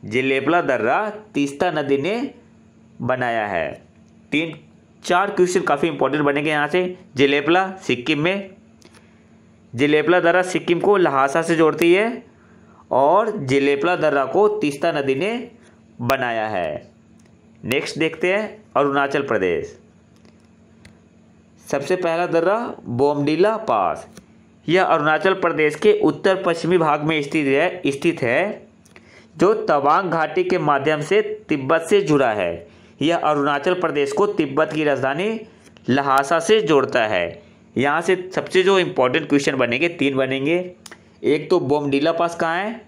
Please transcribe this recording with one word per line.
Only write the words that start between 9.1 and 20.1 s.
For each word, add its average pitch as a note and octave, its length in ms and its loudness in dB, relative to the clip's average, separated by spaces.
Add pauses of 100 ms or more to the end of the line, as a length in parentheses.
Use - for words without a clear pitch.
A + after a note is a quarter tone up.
जिलेपला D3+ 440 2
दर्रा E3+ 220 2
सिक्किम F3 380 -2
को G3+ 180 2
ल्हासा C#3 440 2
से E3 140 0
जोड़ती D#3+ 380 4
है A3+ 300 0 (680)
और F3 460 2
जिलेपला C#3 580 0
दर्रा D3 300 0
को G3+ 220 2
तीस्ता E3+ 440 -2
नदी C#3 240 0
ने A3 360 -4 (500)
बनाया A#2+ 460 -4
है। F2 440 -6 (720)
नेक्स्ट C3+ 320 -4
देखते F3+ 360 -2
हैं G#3 300 -6 (120)
अरुणाचल C#3 460 0
प्रदेश। F#2 580 -2 (1900)